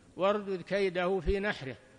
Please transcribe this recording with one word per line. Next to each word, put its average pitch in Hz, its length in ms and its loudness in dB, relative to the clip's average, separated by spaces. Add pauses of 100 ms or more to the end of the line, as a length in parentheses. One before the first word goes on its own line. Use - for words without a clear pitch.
(160)
واردد 196 460 0
كيده 185 580 0
في 190 200 2
نحره، 160 380 -4 (220)